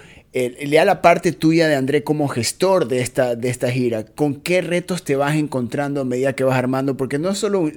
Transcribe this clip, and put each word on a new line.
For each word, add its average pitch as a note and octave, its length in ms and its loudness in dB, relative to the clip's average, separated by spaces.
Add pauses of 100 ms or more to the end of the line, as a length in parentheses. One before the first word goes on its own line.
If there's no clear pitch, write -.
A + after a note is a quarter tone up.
(340)
El, B2 260 -2
el, C#3+ 120 -6
ya D#3 120 6
la F#3 180 2
parte E3+ 300 4
tuya D#3+ 360 2
de D3+ 80 2
André C#3 280 0
como D3+ 240 -2
gestor D#3 600 0
de B2+ 140 0
esta, B2 340 -2
de A#2 140 -4
esta B2 200 -2
gira, A#2+ 360 -2
¿con D3 360 -4
qué F3+ 200 0
retos F3 420 -4
te C#3+ 120 0
vas C#3+ 200 0
encontrando C#3+ 680 -2
a C3+ 40 -2
medida B2+ 280 0
que C3 100 -2
vas C3 140 2
armando? C3 400 0
Porque C3+ 220 -4
no F#3 160 -2
solo G3 420 0